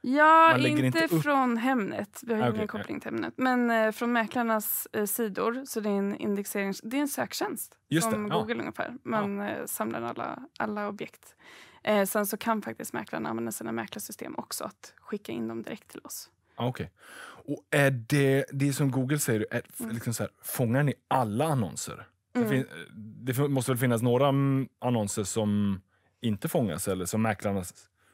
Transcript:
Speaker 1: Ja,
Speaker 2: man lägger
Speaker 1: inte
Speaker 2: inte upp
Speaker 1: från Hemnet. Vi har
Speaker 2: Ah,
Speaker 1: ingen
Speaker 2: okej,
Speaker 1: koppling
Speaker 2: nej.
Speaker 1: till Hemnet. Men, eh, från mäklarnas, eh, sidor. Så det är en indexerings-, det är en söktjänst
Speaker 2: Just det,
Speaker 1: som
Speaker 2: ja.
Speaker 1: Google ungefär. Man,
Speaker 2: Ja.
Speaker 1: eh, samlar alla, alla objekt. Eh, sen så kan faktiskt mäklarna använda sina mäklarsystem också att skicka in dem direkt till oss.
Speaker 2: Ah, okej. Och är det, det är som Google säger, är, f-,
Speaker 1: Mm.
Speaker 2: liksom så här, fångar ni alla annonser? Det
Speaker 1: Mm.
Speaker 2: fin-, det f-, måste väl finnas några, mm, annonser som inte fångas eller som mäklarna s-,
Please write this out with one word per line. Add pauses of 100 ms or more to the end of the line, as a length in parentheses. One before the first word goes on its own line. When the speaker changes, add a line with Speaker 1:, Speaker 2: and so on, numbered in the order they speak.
Speaker 1:
Ja,
Speaker 2:
man
lägger
Speaker 1:
inte
Speaker 2:
inte
upp
Speaker 1:
från
Hemnet.
Vi
har
Speaker 2:
Ah,
Speaker 1:
ingen
Speaker 2:
okej,
Speaker 1:
koppling
Speaker 2:
nej.
Speaker 1:
till
Hemnet.
Men,
eh,
från
mäklarnas,
eh,
sidor.
Så
det
är
en
indexerings-,
det
är
en
söktjänst (120)
Speaker 2:
Just
det,
Speaker 1:
som
Speaker 2:
ja.
Speaker 1:
Google
ungefär. (100)
Man,
Speaker 2:
Ja.
Speaker 1:
eh,
samlar
alla, (200)
alla
objekt. (480)
Eh,
sen
så
kan
faktiskt
mäklarna
använda
sina
mäklarsystem
också
att
skicka
in
dem
direkt
till
oss. (260)
Speaker 2:
Ah,
okej. (560)
Och
är
det,
det
är
som
Google
säger,
är,
f-,
Speaker 1:
Mm.
Speaker 2:
liksom
så
här, (120)
fångar
ni (140)
alla
annonser? (280)
Det
Speaker 1:
Mm.
Speaker 2:
fin-, (600)
det
f-,
måste
väl
finnas
några,
mm, (120)
annonser
som (400)
inte
fångas
eller
som
mäklarna
s-, (280)